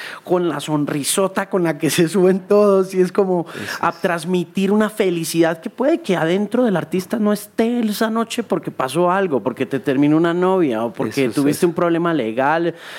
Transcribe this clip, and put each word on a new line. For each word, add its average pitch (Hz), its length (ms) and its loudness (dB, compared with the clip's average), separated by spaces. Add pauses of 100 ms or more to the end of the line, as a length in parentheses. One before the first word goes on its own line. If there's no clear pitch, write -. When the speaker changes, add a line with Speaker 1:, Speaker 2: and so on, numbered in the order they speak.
(260)
Speaker 1:
con 175 240 0
la 143 100 -4
sonrisota 156 880 -2
con 190 140 0
la 156 140 0
que 160 120 0
se 165 200 2
suben 185 320 2
todos?". 196 520 4
Y 185 60 0
es 180 140 2
como 185 320 0 (100)
Speaker 2:
Eso - 240 -8
Speaker 1:
a 165 120 0
Speaker 2:
es. - 100 -12
Speaker 1:
transmitir 180 720 -2
una 214 160 2
felicidad 170 720 0
que 226 80 -8
puede 311 320 0
que 180 160 0
adentro 202 480 0
del 202 100 2
artista 180 440 -4
no 208 120 2
esté 226 480 -2
esa 220 300 -2
noche 226 340 -4
porque 170 260 -4
pasó 170 420 -2
algo, 180 300 0
porque 120 240 -4
te 135 140 -4
terminó 147 380 2
una 170 160 2
novia 180 500 0
o 117 80 -4
porque 120 300 -4
Speaker 2:
Eso 127 80 2
es, 107 60 -6
Speaker 1:
tuviste 147 240 0
Speaker 2:
eso. 180 80 2
Speaker 1:
un 170 60 0
problema 170 400 0
legal 147 600 0 (240)